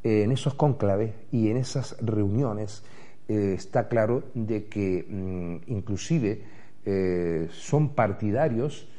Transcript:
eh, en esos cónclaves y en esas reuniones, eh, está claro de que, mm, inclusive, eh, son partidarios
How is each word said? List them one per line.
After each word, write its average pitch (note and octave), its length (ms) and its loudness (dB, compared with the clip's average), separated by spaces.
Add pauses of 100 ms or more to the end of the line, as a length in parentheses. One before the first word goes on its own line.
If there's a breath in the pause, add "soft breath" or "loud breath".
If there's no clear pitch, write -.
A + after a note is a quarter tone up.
eh, G#2+ 220 4
en A2 80 4
esos C3+ 220 0
cónclaves A2 600 2 (180)
y A2 180 4
en A#2 60 2
esas B2+ 460 -2
reuniones, G#2+ 840 0 (420 loud breath)
eh, G2+ 300 2
está A2 320 0
claro A#2 360 2 (100)
de A2 320 -2
que, F#2+ 420 0
mm, F#2 640 -4
inclusive, G#2+ 680 0 (420 loud breath)
eh, F2 680 0
son - 440 0
partidarios A#2 920 0 (120 loud breath)